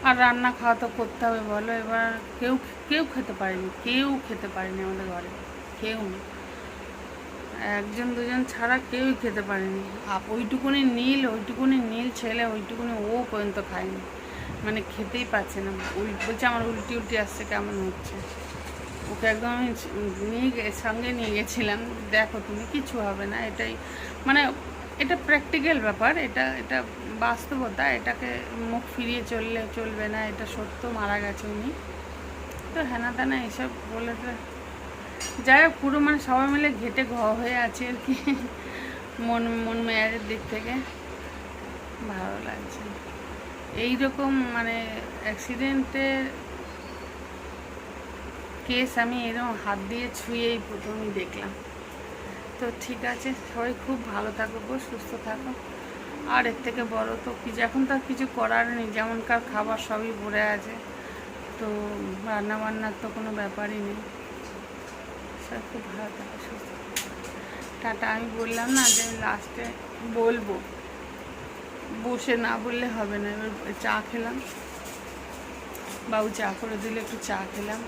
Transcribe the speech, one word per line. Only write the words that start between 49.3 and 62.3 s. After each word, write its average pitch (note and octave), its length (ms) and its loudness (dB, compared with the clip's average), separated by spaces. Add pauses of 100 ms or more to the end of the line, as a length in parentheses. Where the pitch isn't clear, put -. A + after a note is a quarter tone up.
হাত G3+ 140 2 (100)
দিয়ে A#3+ 260 -2
ছুঁয়েই A#3 420 2
প্রথমই G#3+ 540 -4
দেখলাম। G3 380 -4 (1080)
তো A#3+ 120 0 (100)
ঠিক B3 240 -4
আছে, B3 280 0 (220)
সবাই A#3 180 0 (140)
খুব A3+ 260 -2
ভালো G#3 240 -2
থাকো A3 300 -2
গো, C4 120 -2
সুস্থ A#3 360 -6 (100)
থাকো। B3+ 280 -4 (760)
আর B3 160 6
এর A#3 80 2 (100)
থেকে A#3+ 200 -2
বড় A3 320 0 (100)
তো A#3+ 100 -4 (100)
কিছু, A#3 160 -2
এখন C4 240 4
তো C4+ 80 2
আর C4+ 140 4
কিছু C4 280 0
করার A#3 320 4
নেই, A#3 260 0
যেমনকার A3+ 460 2 (140)
খাবার G#3+ 240 2 (100)
সবই A3 240 0 (140)
পড়ে G#3 160 2
আছে। G#3 280 2 (880)
তো A3 60 -2 (640)
রান্নাবান্নার G#3+ 640 0 (100)